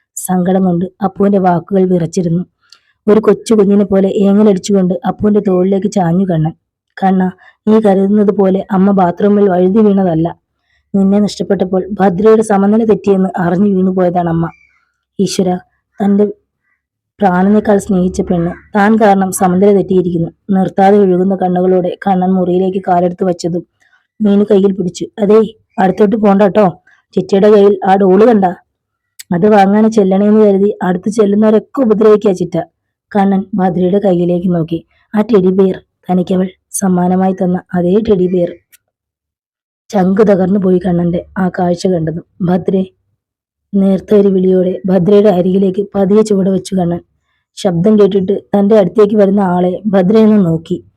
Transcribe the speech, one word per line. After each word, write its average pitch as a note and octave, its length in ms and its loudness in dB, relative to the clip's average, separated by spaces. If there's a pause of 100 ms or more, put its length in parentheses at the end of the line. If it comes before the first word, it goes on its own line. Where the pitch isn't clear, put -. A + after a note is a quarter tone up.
(160)
സങ്കടം F#3 480 -2
കൊണ്ട് F3+ 220 -2 (180)
അപ്പുവിന്റെ G3 340 -2
വാക്കുകൾ F#3 460 0
വിറച്ചിരുന്നു. F3 580 -2 (640)
ഒരു G#3+ 140 4
കൊച്ചു A3 340 0
കുഞ്ഞിനെ G3+ 300 2
പോലെ F#3+ 240 0
ഏങ്ങലടിച്ചുകൊണ്ട് G3 840 0 (120)
അപ്പുവിന്റെ G#3 340 -2
തോളിലേക്ക് F#3+ 500 -2
ചാഞ്ഞു F3+ 340 0
കണ്ണൻ. D#3+ 300 -2 (480)
"കണ്ണ, F#3 280 0 (380)
നീ A3 120 4
കരുതുന്നത് G3+ 500 2
പോലെ F#3+ 400 0
അമ്മ F#3+ 200 2
ബാത്റൂമിൽ G3+ 600 0
വഴുതി F3+ 280 0
വീണതല്ല. F#3 580 0 (580)
നിന്നെ G3 260 2
നഷ്ടപ്പെട്ടപ്പോൾ F#3 680 -4 (140)
ഭദ്രയുടെ G3+ 420 2
സമനില G#3 420 0
തെറ്റിയെന്ന് F#3+ 520 0
അറിഞ്ഞു F#3 400 0
വീണുപോയതാണ് F3+ 520 -2
അമ്മ." E3 220 -4 (680)
"ഈശ്വരാ, F3+ 380 -2 (460)
തന്റെ G3+ 200 2 (920)
പ്രാണനേക്കാൾ G3+ 600 0
സ്നേഹിച്ച F#3 420 -2
പെണ്ണ് F3 580 -6
താൻ G#3+ 220 2
കാരണം G3 320 2
സമനില F#3+ 400 0
തെറ്റിയിരിക്കുന്നു." F3+ 580 -2 (200)
നിർത്താതെ F#3+ 480 2
ഒഴുകുന്ന F#3 380 2
കണ്ണുകളോടെ F3+ 600 -2 (100)
കണ്ണൻ F#3 240 0
മുറിയിലേക്ക് F#3 580 -2
കാലെടുത്ത് F3 360 0
വച്ചതും F3 420 -4 (560)
മീനു G3+ 220 2
കയ്യിൽ G3+ 280 2
പിടിച്ചു. F3+ 340 -8 (160)
"അതേ, G#3+ 320 2 (240)
അടുത്തോട്ട് G3 380 0
പോണ്ടാട്ടോ. G3+ 640 0 (320)
ചിറ്റയുടെ G3 360 0
കയ്യിൽ G3+ 380 4
ആ F#3+ 80 4
ഡോള് G3 280 4
കണ്ട? A3+ 200 2 (920)
അത് G3+ 180 2
വാങ്ങാൻ G#3 380 4
ചെല്ലണേന്ന് G#3 500 2
കരുതി G3+ 420 2
അടുത്ത് F3+ 280 -4
ചെല്ലുന്നവരൊക്കെ G#3+ 680 0
ഉപദ്രവിക്കാ G#3+ 520 2
ചിറ്റ." F3 280 -4 (560)
കണ്ണൻ G3 280 0 (100)
ഭദ്രയുടെ F#3 440 0
കയ്യിലേക്ക് F3 560 -2
നോക്കി. E3 320 -6 (280)
"ആ G#3 60 0
ടെഡി G#3 300 2
ബിയർ, F#3+ 280 0 (320)
തനിക്കവൾ F#3 380 -2 (220)
സമ്മാനമായി F#3 600 -2
തന്ന F3+ 300 -4 (120)
അതേ F3+ 340 0
ടെഡി F3+ 180 0
ബിയർ." F3 260 -2 (1400)
ചങ്ക് G3 340 0
തകർന്നു F#3+ 380 2
പോയി F#3 180 0
കണ്ണന്റെ F3 460 -2 (140)
ആ F#3 100 -2
കാഴ്ച F3 380 -4
കണ്ടതും. E3 380 -4 (180)
"ഭദ്രേ." F#3 440 -2 (880)
നേർത്ത G3 400 0
ഒരു G3+ 140 4
വിളിയോടെ F#3 580 0
ഭദ്രയുടെ G3 420 2
അരികിലേക്ക് F#3 640 0
പതിയെ G3+ 280 2
ചുവട് G3 280 0
വെച്ചു F#3 240 -4
കണ്ണൻ. F3 260 -2 (540)
ശബ്ദം G3+ 440 0
കേട്ടിട്ട് G3 440 0 (160)
തന്റെ G3+ 200 2
അടുത്തേക്ക് G3+ 380 2
വരുന്ന G3+ 240 2
ആളെ F3+ 460 -2
ഭദ്രയെന്ന് G#3 600 2
നോക്കി. D#3+ 380 -4 (120)